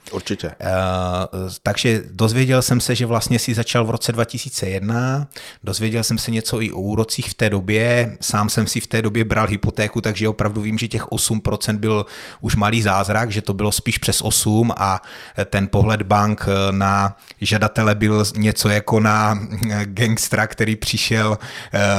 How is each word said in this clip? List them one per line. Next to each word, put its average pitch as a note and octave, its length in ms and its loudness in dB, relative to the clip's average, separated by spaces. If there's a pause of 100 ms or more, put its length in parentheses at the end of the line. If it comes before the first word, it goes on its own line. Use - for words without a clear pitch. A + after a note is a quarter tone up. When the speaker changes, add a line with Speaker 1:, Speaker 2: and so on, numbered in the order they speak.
(120)
Speaker 1:
Určitě. F#2+ 400 -6 (100)
Speaker 2:
Eh, F#2+ 60 -6 (960)
takže A2 480 0
dozvěděl B2 500 2
jsem B2 180 2
se, B2 160 0
že B2 100 0
vlastně A#2 340 0
jsi - 140 -2
začal A#2 320 0
v A2 40 -2
roce A#2+ 220 -2
dva A2+ 140 0
tisíce - 440 -6
jedna, A#2+ 580 -2 (360)
dozvěděl A2 400 -2
jsem A2+ 140 0
se - 140 -4
něco A2+ 300 -2
i A2+ 100 -2
o - 80 -6
úrocích G#2+ 500 -2
v - 40 -8
té A2 160 0
době, G#2+ 720 2
sám G#2+ 280 0
jsem G#2+ 180 0
si - 120 -4
v - 80 -6
té A2+ 140 0
době A2+ 220 0
bral G#2+ 240 0
hypotéku, G#2+ 540 -2
takže G#2+ 280 0
opravdu G#2+ 320 -2
vím, A2 160 -2
že A#2 100 -4
těch - 240 -6
osm A2 300 0
procent G#2+ 380 -2
byl G#2+ 260 0 (360)
už A2+ 140 0
malý G#2+ 260 2
zázrak, G2+ 500 2
že G#2 100 -2
to G2+ 120 -2
bylo G#2 180 0
spíš - 260 -2
přes - 240 0
osm A2 560 2
a F#2+ 240 0 (440)
ten G2 220 0
pohled G#2 340 2
bank, G#2 460 2
eh, G2 240 2
na G2 460 2 (240)
žadatele G#2+ 540 2
byl G#2+ 280 2 (140)
něco G#2+ 320 2
jako G#2 300 2
na, G#2+ 400 4 (320)
eh, G#2 140 -2
gangstra, A2 600 0
který A2 280 -2
přišel, G#2+ 600 0 (360)
eh, G2+ 60 2 (200)